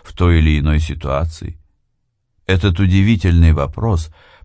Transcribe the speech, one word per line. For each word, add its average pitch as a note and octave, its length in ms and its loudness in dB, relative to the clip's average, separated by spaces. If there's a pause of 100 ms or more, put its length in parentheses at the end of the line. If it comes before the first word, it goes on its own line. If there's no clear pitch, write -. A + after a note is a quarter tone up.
в - 80 -20
той F2 260 2
или D#2 220 2
иной D2+ 180 0
ситуации? D#2 800 -6 (880)
Этот F#2+ 320 0
удивительный F#2+ 760 2
вопрос, D#2+ 600 -4 (320)